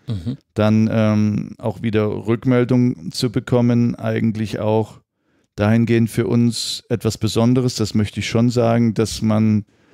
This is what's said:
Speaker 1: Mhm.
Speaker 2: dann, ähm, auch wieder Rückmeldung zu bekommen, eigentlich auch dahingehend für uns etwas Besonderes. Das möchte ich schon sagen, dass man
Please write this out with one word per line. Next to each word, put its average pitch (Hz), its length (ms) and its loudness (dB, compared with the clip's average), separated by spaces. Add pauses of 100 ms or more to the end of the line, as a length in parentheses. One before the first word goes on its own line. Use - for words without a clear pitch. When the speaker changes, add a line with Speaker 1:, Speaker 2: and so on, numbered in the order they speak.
Speaker 1:
Mhm. 110 300 -8 (180)
Speaker 2:
dann, 110 380 4
ähm, 107 640 0
auch - 240 -8
wieder 107 240 0 (200)
Rückmeldung 123 840 0
zu 127 180 -4
bekommen, 120 640 2
eigentlich 110 640 -4
auch 107 420 -2 (540)
dahingehend 113 560 2
für - 160 -2
uns - 640 -2
etwas 113 260 -2
Besonderes. 120 600 0
Das - 180 -2
möchte 107 260 -2
ich 98 80 -6
schon 120 220 2
sagen, 117 420 2
dass 107 300 -4
man 107 420 2 (300)